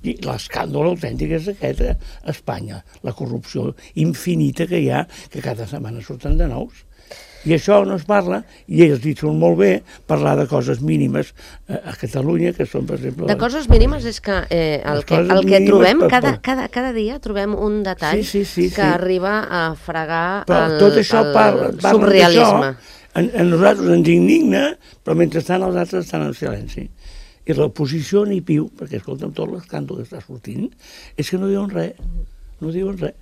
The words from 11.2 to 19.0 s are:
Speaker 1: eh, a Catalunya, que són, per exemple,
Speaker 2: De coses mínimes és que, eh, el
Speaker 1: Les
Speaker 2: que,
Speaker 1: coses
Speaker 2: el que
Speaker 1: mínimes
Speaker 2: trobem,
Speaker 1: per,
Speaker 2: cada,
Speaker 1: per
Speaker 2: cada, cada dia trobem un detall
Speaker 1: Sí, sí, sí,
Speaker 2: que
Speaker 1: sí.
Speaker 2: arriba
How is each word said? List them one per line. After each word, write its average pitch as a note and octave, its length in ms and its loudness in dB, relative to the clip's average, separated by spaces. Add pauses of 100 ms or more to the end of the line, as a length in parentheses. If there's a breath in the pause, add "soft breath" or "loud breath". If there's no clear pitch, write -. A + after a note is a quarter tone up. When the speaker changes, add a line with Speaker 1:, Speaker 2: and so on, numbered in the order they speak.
Speaker 1:
eh, - 80 -8
a - 240 -10
Catalunya, E3 560 -2
que - 100 -4
són, - 220 -6
per D3+ 80 -6
exemple, C3+ 320 -6
Speaker 2:
De G3+ 100 0
coses B3 300 -4
mínimes A#3 400 4
és A3 160 -10
que, G3 140 -2 (100)
eh, D#3+ 320 0
el D3 220 -2
Speaker 1:
Les - 20 -8
Speaker 2:
que, D#3+ 140 0
Speaker 1:
coses F3+ 180 2
Speaker 2:
el F#3+ 60 -2
que F#3+ 180 4
Speaker 1:
mínimes G3 80 4
Speaker 2:
trobem, G3+ 320 6
Speaker 1:
per, - 100 4
Speaker 2:
cada, B3+ 220 2
Speaker 1:
per - 100 -6
Speaker 2:
cada, C4 300 -4
cada B3 240 -4
dia A3+ 240 -4
trobem G#3 400 -4
un G#3 240 -2
detall F#3 400 -2
Speaker 1:
Sí, - 0 -
sí, G3+ 220 -2
sí, F3+ 240 0
Speaker 2:
que F3+ 100 -6
Speaker 1:
sí. G3 80 4
Speaker 2:
arriba F#3 540 0 (100)